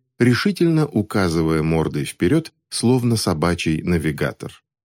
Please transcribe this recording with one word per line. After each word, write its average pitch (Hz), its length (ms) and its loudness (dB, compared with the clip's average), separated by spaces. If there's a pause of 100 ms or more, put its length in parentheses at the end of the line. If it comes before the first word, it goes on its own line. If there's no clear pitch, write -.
(200)
решительно 156 680 2
указывая 82 760 0
мордой 78 400 0
вперед, 151 480 -2 (160)
словно 120 480 0
собачий 85 680 -2
навигатор. 76 800 -4 (220)